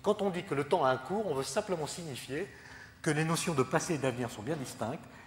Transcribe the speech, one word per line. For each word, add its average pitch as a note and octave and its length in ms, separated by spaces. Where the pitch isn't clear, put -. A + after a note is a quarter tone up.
quand G3+ 200
on G3+ 80
dit F3 140
que - 100
le D3 120
temps E3+ 180
a C3 60
un B2+ 80
cours, G3+ 300
on D#3+ 60
veut C3+ 100
simplement F3 440
signifier D3 600
que - 80
les D3+ 140
notions E3 300
de C3 100
passé D#3+ 320
et - 20
d'avenir B2 320
sont - 120
bien D3 160
distinctes B2 460